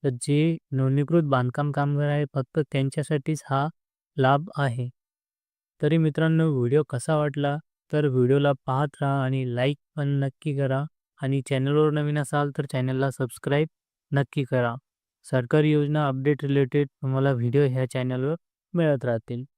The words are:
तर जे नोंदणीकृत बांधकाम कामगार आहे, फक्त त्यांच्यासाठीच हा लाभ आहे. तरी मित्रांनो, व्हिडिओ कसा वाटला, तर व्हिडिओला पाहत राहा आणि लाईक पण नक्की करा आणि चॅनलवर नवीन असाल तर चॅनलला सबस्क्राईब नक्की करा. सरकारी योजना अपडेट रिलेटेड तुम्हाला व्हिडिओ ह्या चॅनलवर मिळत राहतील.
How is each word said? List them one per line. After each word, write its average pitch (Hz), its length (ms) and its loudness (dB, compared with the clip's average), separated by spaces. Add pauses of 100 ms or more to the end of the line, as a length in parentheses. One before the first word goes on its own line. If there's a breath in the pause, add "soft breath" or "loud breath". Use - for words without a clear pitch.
तर 143 80 0 (100)
जे 156 360 2 (160)
नोंदणीकृत 135 540 2
बांधकाम 135 460 0
कामगार 143 360 0
आहे, 147 160 0 (100)
फक्त 139 240 -4 (140)
त्यांच्यासाठीच 143 720 -2
हा 139 200 -2 (500)
लाभ 143 400 2
आहे. 123 320 -2 (920)
तरी 165 180 2
मित्रांनो, 160 540 2
व्हिडिओ 127 380 2
कसा 151 260 -2
वाटला, 143 400 -2 (360)
तर 151 140 2
व्हिडिओला 135 460 4 (140)
पाहत 139 360 -2
राहा 139 220 0
आणि 131 200 -2 (120)
लाईक 135 200 0 (200)
पण 143 120 -2 (100)
नक्की 139 400 -4
करा 135 260 0 (360)
आणि 139 280 -2
चॅनलवर 143 440 2
नवीन 147 260 -2
असाल 147 400 -2
तर 143 140 -2
चॅनलला 131 380 0
सबस्क्राईब 139 580 -2 (440)
नक्की 139 320 0
करा. 120 300 0 (520)
सरकारी 151 460 2
योजना 151 360 2
अपडेट 135 360 0
रिलेटेड 139 480 2
तुम्हाला 135 400 0
व्हिडिओ 120 340 2
ह्या 131 200 -2
चॅनलवर 127 500 -4 (380)
मिळत 151 300 2
राहतील. 120 400 -4 (140)